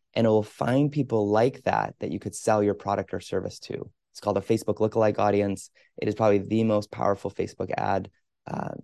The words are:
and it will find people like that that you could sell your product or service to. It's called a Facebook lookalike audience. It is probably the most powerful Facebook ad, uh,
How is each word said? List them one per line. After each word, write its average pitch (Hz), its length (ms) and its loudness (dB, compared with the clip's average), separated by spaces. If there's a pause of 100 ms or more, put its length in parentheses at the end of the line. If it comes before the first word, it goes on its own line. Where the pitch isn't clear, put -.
(140)
and 113 120 2
it 113 40 4
will 107 140 4
find 139 480 0
people 117 360 0
like 113 360 2
that - 360 -2
that - 120 -6
you 98 80 -4
could - 160 -10
sell 107 280 2
your 101 100 4
product 101 400 -4
or 95 60 -4
service 95 400 -6
to. - 320 -10 (200)
It's - 80 -20
called 101 180 0
a 92 40 -4
Facebook 110 360 -2
lookalike 107 420 2
audience. 101 500 0 (320)
It 113 60 -2
is 107 80 -2
probably 104 240 4
the 110 240 0
most 107 280 0
powerful - 400 -2
Facebook - 460 -6
ad, 98 320 -2 (380)
uh, - 240 -6 (120)